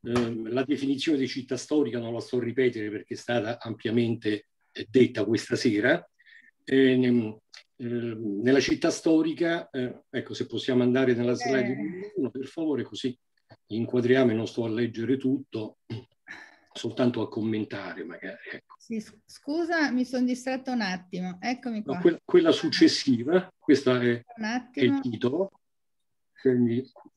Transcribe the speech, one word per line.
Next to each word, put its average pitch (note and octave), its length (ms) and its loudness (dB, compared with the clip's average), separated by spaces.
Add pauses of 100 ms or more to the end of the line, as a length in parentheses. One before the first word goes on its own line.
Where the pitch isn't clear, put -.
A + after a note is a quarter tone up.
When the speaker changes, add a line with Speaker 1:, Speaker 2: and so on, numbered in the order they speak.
Speaker 1:
Ehm, A#2 460 -2
la C3 140 -2
definizione C#3 540 0
di C3 100 0
città B2+ 280 -8
storica B2 440 -2
non A#2 140 -6
la A#2 60 -6
sto - 180 -4
a A#2+ 40 0
ripetere A#2 480 0
perché G#2 240 -10
è - 20 -10
stata A#2 440 -4
ampiamente, A2+ 880 -2 (240)
eh, - 160 -10
detta A#2 360 4
questa A2+ 300 0
sera. B2 500 2 (600)
Ehm, B2+ 760 4 (380)
ehm, A#2 640 -6
nella C3 180 6
città D#3+ 300 0
storica, E3 800 0
eh, B2 380 -6
ecco, - 260 -6
se A#2+ 120 -4
possiamo B2 360 0
andare B2 320 4
nella A#2+ 200 0
slide C3 380 0
Speaker 2:
Eh. - 40 -2
Speaker 1:
numero F3+ 400 -8
uno, C3 140 -2
per C3+ 160 -10
favore, D3+ 380 -4
così B2 320 -8 (500)
inquadriamo A#2+ 640 2
e G#2+ 40 0
non A2 120 -2
sto A#2 180 -4
a A2+ 40 -2
leggere A2+ 500 -2
tutto, C3+ 600 -4 (920)
soltanto A#2+ 480 -2
a G#2 80 -4
commentare G2+ 760 -6
magari. - 480 -14
Ecco. - 280 -16
Speaker 2:
Sì, A3+ 200 -8
s-, - 180 -12 (100)
scusa, D#4+ 680 -2
mi B3 120 0
sono B3+ 200 -2
distratta B3+ 480 -4
un A#3+ 80 -2
attimo, F#3 600 -6
eccomi A#3+ 380 -6
Speaker 1:
No, G#3+ 60 -8
Speaker 2:
qua. - 140 -4
Speaker 1:
quella, E4 260 4
quella - 280 6
successiva, E3+ 1040 2
questa C3 420 4
è, A#2+ 220 2 (140)
Speaker 2:
Un A3 80 -10
Speaker 1:
è A#3+ 360 -6
il C3 100 4
Speaker 2:
attimo. C#4 100 2
Speaker 1:
titolo. C3 500 -2 (880)
Quindi B2 440 2 (320)